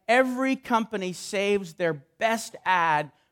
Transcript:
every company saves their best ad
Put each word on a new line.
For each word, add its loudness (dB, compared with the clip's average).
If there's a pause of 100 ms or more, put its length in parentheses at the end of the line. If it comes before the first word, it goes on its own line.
every 2
company -2
saves -2
their -2 (220)
best -2
ad 2 (200)